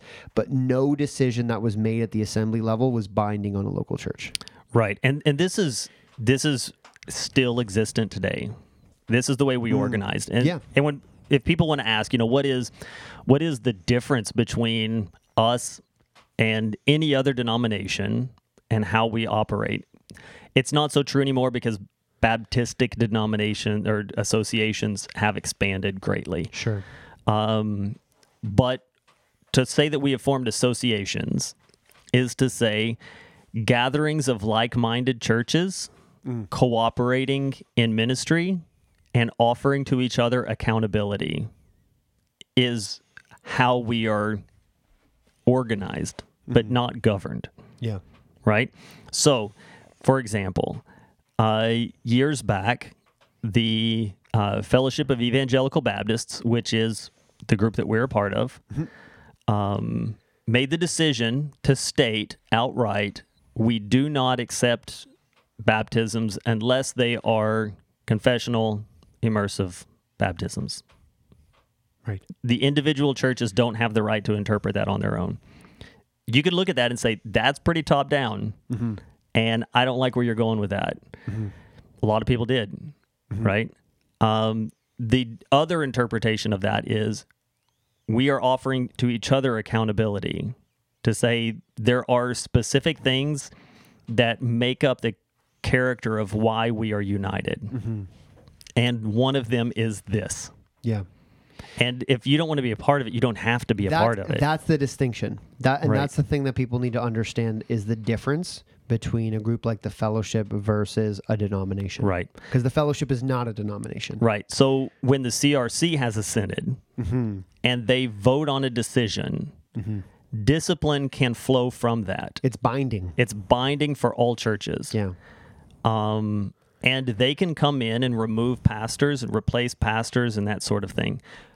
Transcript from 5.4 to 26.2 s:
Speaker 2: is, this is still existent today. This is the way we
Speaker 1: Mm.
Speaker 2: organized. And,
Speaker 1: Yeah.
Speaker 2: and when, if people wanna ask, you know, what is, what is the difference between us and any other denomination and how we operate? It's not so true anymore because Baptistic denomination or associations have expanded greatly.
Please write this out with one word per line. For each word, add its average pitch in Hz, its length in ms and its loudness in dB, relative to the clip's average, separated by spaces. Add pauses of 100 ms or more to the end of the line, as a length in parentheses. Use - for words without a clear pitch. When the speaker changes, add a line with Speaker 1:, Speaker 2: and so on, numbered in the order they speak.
Speaker 2:
is, 147 300 -2 (300)
this 123 260 2
is 143 280 -2 (360)
still 123 520 0
existent 107 500 0
today. 95 400 -4 (560)
This 123 240 2
is 135 80 2
the 139 80 4
way 131 100 2
we 117 140 -2
Speaker 1:
Mm. 107 80 2
Speaker 2:
organized. 107 520 -2
And, 123 140 2
Speaker 1:
Yeah. 160 140 0 (180)
Speaker 2:
and 143 80 6
when, 143 160 -2 (300)
if 139 140 4
people 170 240 4
wanna 143 160 0
ask, 107 280 -2
you 120 60 -6
know, 117 80 2
what 135 180 2
is, 127 280 -2 (520)
what 135 180 6
is 151 180 -2
the 120 120 0
difference 117 600 -2
between 113 760 0 (300)
us 120 420 0 (580)
and 110 380 0 (100)
any 151 280 4
other 135 180 2
denomination 113 1000 -2 (400)
and 110 160 2
how 113 200 4
we 113 200 -2
operate? 107 580 -2 (720)
It's - 200 2
not 147 180 2
so 143 100 2
true 139 200 0
anymore 127 280 0
because 117 280 -4 (440)
Baptistic 113 720 0
denomination 107 880 0
or 107 200 0 (100)
associations 107 880 0 (100)
have 104 200 0
expanded 98 640 -4
greatly. 87 520 -4